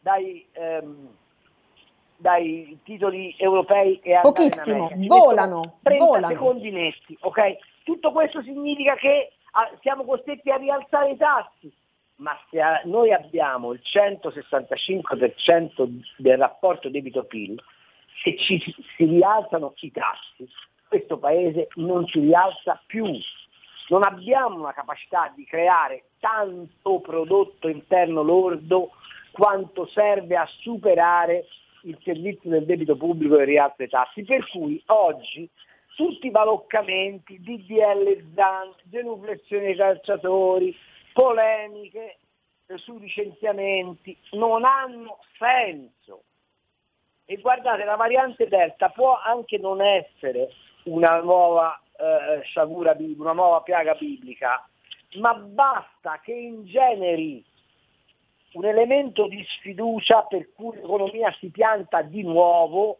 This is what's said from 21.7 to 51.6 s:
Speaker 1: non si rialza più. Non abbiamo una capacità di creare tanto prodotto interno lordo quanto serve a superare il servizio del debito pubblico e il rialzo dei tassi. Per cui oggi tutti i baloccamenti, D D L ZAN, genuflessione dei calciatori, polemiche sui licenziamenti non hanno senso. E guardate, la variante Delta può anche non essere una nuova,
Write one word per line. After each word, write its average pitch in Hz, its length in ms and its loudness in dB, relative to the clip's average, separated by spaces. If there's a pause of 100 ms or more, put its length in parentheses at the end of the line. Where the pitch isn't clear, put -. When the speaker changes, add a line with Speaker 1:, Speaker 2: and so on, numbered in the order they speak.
Speaker 1:
non 170 320 -2
si 160 140 -2
rialza 175 680 2
più. 220 200 -6 (840)
Non 190 160 -2
abbiamo 196 560 -4
una 143 120 -10
capacità 151 600 -6
di 139 100 -20
creare 160 600 0 (160)
tanto 196 800 -4
prodotto 165 680 -2
interno 165 560 -2
lordo 175 680 0 (400)
quanto 196 560 0
serve 196 480 0
a 165 100 0 (140)
superare 175 840 2 (380)
il 160 220 -16
servizio 180 460 -8
del 160 140 2
debito 156 320 0
pubblico 151 400 2
e 147 40 8
il 139 60 4
rialzo 143 320 4
dei 127 100 -8
tassi. 127 340 -2
Per 247 260 -2
cui 156 380 -8
oggi 165 640 0 (460)
tutti 311 320 -4
i - 20 -6
baloccamenti, 196 1120 -2
D 202 240 -14
D 185 120 -18
L 202 560 4
ZAN, 190 380 0 (120)
genuflessione 208 800 -8
dei 190 120 -2
calciatori, 185 960 0 (380)
polemiche 214 1080 0 (580)
sui 226 240 -20
licenziamenti 196 1160 -6 (160)
non 226 320 0
hanno 247 540 -2 (180)
senso. 175 840 -4 (1000)
E 196 140 -12
guardate, 240 440 -2
la 208 140 -2
variante 240 500 0
Delta 185 440 2
può 254 280 2
anche 226 400 -4
non 190 240 -4
essere 135 680 -2 (340)
una 165 360 2
nuova, 170 600 2 (180)